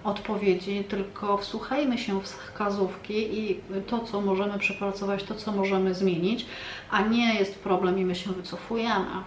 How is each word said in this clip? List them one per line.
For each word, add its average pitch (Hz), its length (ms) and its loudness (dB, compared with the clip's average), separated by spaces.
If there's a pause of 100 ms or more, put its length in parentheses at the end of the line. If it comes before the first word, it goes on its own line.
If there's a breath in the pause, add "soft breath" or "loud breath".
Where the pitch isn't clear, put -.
odpowiedzi, 202 800 0
tylko 202 540 -2
wsłuchajmy 254 600 0
się 196 240 0
w - 20 -10
wskazówki 208 1160 -2
i 202 200 -2 (280)
to, 233 120 0
co 202 220 -2
możemy 196 380 2
przepracować, 196 640 -2
to, 214 120 -6
co - 160 -4
możemy 190 420 4
zmienić, 185 520 2 (460 loud breath)
a 208 100 4
nie 226 340 4
jest 196 240 0
problem 185 400 2
i 185 60 2
my 180 100 2
się 196 160 -4
wycofujemy. 196 760 -2 (220)